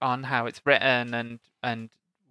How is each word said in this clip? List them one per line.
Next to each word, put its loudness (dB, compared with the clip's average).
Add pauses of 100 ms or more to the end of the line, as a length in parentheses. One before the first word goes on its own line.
on -2
how -2
it's -10
written 4
and, -6 (240)
and -4 (400)